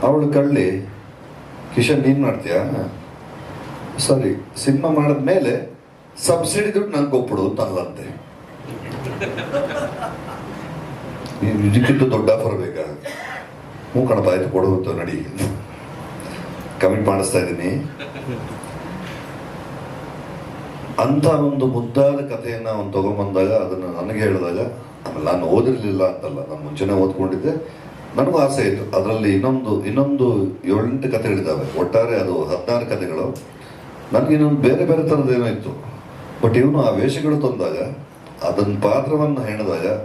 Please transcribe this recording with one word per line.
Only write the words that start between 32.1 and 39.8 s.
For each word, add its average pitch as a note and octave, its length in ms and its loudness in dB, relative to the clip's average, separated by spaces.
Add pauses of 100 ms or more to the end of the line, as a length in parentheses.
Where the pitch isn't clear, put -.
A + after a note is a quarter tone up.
ಅದು F#2 280 0
ಹದಿನಾರು A#2 420 0
ಕಥೆಗಳು. F#2 500 -4 (800)
ನನಗೆ D3+ 200 6
ಇನ್ನೊಂದು D3 280 6
ಬೇರೆ C#3 240 6
ಬೇರೆ D#3+ 240 4
ಥರದ್ದು C#3 240 4
ಏನೋ A#2+ 120 4
ಇತ್ತು. G#2+ 240 -2 (760)
But A#2 140 6
ಇವನು C#3+ 280 6
ಆ A2 40 4
ವೇಷಗಳು C#3 480 2
ತಂದಾಗ, G#2 400 0 (640)
ಅದನ್ನ G2+ 360 2
ಪಾತ್ರವನ್ನ C#3 640 2
ಹೆಣೆದಾಗ G#2 440 -2 (180)